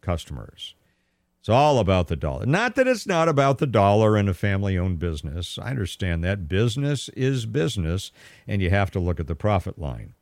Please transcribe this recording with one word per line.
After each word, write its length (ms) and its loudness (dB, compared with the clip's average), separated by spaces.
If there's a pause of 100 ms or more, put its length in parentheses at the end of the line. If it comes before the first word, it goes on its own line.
customers. 720 -8 (640)
It's 80 -10
all 300 4
about 300 2
the 80 -4
dollar. 280 -6
Not 320 0
that 100 4
it's 200 0
not 220 2
about 300 4
the 80 0
dollar 500 6
in 120 4
a 60 0
family-owned 640 0
business. 640 -6
I 100 -10
understand 520 -4
that. 260 -2
Business 640 -2
is 360 -2
business, 680 -2 (340)
and 140 -2
you 100 0
have 220 2
to 80 -2
look 180 -2
at 80 -6
the 80 -4
profit 440 -2
line. 440 -10